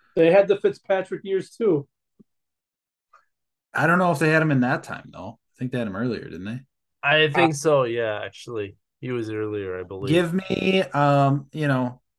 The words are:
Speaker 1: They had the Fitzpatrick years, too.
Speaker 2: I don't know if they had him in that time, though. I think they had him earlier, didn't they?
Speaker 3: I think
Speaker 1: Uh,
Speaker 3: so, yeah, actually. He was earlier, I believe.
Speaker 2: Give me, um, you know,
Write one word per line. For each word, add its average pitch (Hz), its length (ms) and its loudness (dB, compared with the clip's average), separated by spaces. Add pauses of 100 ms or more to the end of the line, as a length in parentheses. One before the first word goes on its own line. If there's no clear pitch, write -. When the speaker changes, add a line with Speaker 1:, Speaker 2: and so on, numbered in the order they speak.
(160)
Speaker 1:
They 165 160 6
had 196 160 6
the 196 100 4
Fitzpatrick 190 680 -2
years, 190 280 -4
too. 170 360 0 (1900)
Speaker 2:
I 139 140 2
don't 175 120 4
know 180 120 2
if 147 80 -2
they 160 100 4
had 156 120 4
him 156 100 2
in 135 100 4
that 127 220 0
time, 78 280 -14
though. 92 260 -14 (160)
I - 60 -20
think 127 120 -6
they 131 80 -6
had 113 80 -4
him 92 100 -8
earlier, 117 260 -4
didn't 82 220 -12
they? 123 160 -10 (420)
Speaker 3:
I 156 260 2
think 160 240 2
Speaker 1:
Uh, 143 40 -6
Speaker 3:
so, 143 260 2
yeah, 113 400 -4
actually. 101 540 -10 (240)
He 127 100 -8
was 117 180 -6
earlier, 104 500 -6
I 92 40 -10
believe. 95 300 -4
Speaker 2:
Give 170 200 2
me, 190 480 -2
um, 143 680 2
you 151 160 -4
know, 127 340 -2 (180)